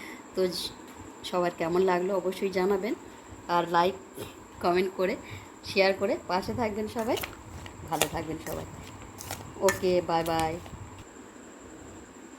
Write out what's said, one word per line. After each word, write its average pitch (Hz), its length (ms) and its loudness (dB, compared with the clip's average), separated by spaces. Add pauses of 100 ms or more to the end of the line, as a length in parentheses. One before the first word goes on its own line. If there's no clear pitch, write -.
(360)
তো 190 60 4 (880)
সবার 175 280 4
কেমন 170 240 4 (100)
লাগলো 180 200 4 (100)
অবশ্যই 190 360 0
জানাবেন, 196 360 4 (540)
আর 175 160 6 (120)
লাইক 180 200 6 (680)
কমেন্ট 185 340 6
করে 190 160 2 (560)
শেয়ার 190 240 6
করে 202 200 2 (140)
পাশে 185 260 2
থাকবেন 214 340 0
সবাই, 233 300 0 (720)
ভালো 156 240 0
থাকবেন 156 240 -4 (100)
সবাই। 160 180 -6 (960)
ওকে, 185 460 4
বাই 165 160 2
বাই। 165 300 2 (1900)